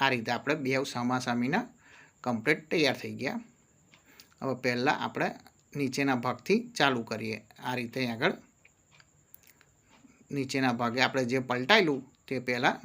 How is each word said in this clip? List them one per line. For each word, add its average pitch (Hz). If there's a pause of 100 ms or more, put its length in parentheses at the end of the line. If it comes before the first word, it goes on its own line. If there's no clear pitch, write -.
આ 135
રીતે 120
આપણે 135 (100)
બેઉ 131 (100)
સામાસામીના 127 (580)
કમ્પ્લીટ 120 (100)
તૈયાર 147
થઈ 110
ગયા. 214 (1000)
હવે 131
પહેલાં 123
આપણે 139 (520)
નીચેના 139
ભાગથી 127 (180)
ચાલુ 135
કરીએ. 110 (300)
આ 127
રીતે 120
અહીં 123
આગળ 135 (2000)
નીચેના 135
ભાગે 117
આપણે 131
જે 131 (100)
પલટાયેલું 135 (260)
તે 135 (120)
પહેલાં 123